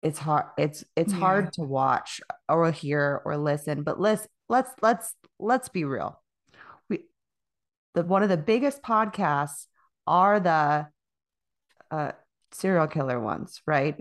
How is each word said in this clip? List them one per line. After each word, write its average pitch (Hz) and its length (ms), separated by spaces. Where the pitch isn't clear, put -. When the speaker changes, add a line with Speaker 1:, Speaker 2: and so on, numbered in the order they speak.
Speaker 1:
it's 151 180
hard, 151 260
it's, 147 260
it's 170 180
Speaker 2:
Yeah. 180 60
Speaker 1:
hard 190 340
to 170 100
watch 135 580
or 165 240
hear 143 540
or 151 120
listen, 147 460
but 156 160
let's, 208 280
let's, 254 240
let's, - 340
let's 247 300
be 175 140
real. 131 380
We, - 160
the, 170 80
one 190 200
of 208 60
the 180 80
biggest 233 460
podcasts 185 840
are 196 320
the, 151 480
uh, 151 200
serial 175 360
killer 131 320
ones, - 480
right? 147 340